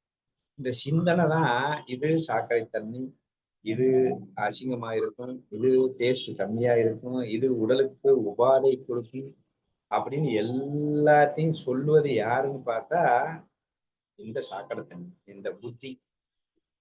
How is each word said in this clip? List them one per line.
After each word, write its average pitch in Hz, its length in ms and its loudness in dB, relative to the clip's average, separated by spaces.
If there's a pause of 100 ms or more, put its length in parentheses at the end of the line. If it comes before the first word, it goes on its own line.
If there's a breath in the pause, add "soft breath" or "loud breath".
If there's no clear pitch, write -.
(560)
இந்த 127 160 -6
சிந்தனை 170 560 2
தான், 147 580 0
இது 147 340 0
சாக்கடை 117 500 -2
தண்ணி, 117 480 -8 (440)
இது 127 580 2 (160)
அசிங்கமா 117 560 -4
இருக்கும், 123 580 -6
இது 131 400 2
டேஸ்ட் 123 460 -2
கம்மியா 117 400 0
இருக்கும், 117 460 0
இது 120 380 0
உடலுக்கு 131 760 2
உபாதை 131 520 4
கொடுக்கும் 123 500 -8 (540)
அப்படின்னு 127 400 -2
எல்லாத்தையும் 147 1200 2
சொல்வது 147 640 2
யாருன்னு 127 520 -2
பார்த்தா, 135 380 -2 (1120)
இந்த 113 260 -8
சாக்கடை 104 420 -10
தண்ணி, 90 400 -18
இந்த 98 300 -12
புத்தி. 117 480 -16 (800)